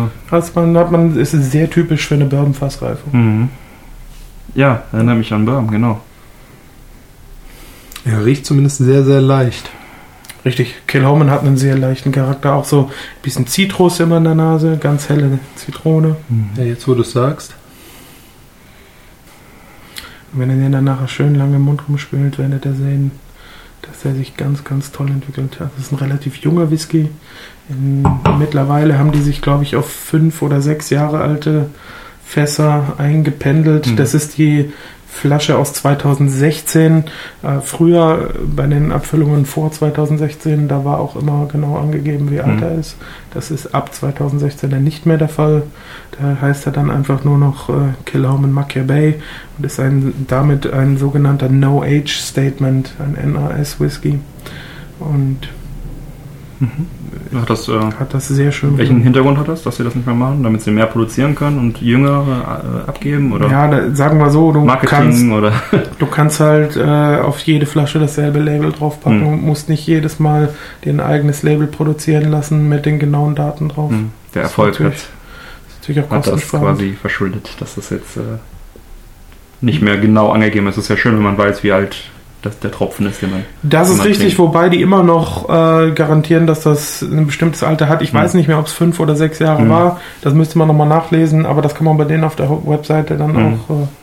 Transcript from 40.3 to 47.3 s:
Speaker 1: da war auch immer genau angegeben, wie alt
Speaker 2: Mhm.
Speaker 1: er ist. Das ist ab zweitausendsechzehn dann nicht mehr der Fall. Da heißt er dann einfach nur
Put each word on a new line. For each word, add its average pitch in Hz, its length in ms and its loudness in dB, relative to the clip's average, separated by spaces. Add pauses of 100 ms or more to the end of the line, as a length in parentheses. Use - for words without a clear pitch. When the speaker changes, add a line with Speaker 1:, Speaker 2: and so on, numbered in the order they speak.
Speaker 1:
da 139 160 -2
war 143 160 0
auch 143 160 -6
immer 147 340 -2
genau 147 280 -4
angegeben, 147 520 -2
wie 143 100 -4
alt 139 180 0
Speaker 2:
Mhm. - 40 -2
Speaker 1:
er 165 120 -4
ist. 160 220 -8 (360)
Das - 180 -8
ist - 240 -8
ab 139 200 -4
zweitausendsechzehn 143 760 -4
dann 135 140 0
nicht 156 220 -2
mehr 160 100 2
der 151 140 0
Fall. 151 320 0 (580)
Da 139 200 -2
heißt 143 260 -2
er 139 60 -4
dann 143 180 0
einfach 135 340 -2
nur 143 140 4